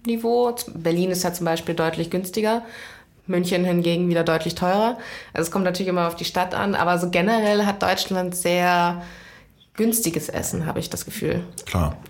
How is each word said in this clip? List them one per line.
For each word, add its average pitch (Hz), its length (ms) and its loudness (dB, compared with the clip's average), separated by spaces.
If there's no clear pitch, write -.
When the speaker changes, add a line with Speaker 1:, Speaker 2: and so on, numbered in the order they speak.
Speaker 1:
Niveau. 240 500 2
Berlin 170 380 0
ist 180 140 0
ja 175 80 0
zum 175 120 -4
Beispiel 165 300 -2
deutlich 165 340 0
günstiger. 214 540 0
München 180 360 2
hingegen 175 420 2
wieder 170 160 4
deutlich 165 320 0
teurer. 208 420 2
Also 165 140 -2
es 165 40 -8
kommt 190 140 2
natürlich 180 240 -2
immer 175 180 2
auf 165 80 -4
die 170 80 -8
Stadt 180 320 -2
an, 196 180 0
aber 175 260 2
so 175 100 -2
generell 208 560 2
hat 202 180 0
Deutschland 185 500 0
sehr 175 680 2
günstiges 214 540 0
Essen, - 360 -4
habe 156 140 -4
ich 165 100 -6
das - 140 -6
Gefühl. - 400 -2
Speaker 2:
Klar. 82 320 0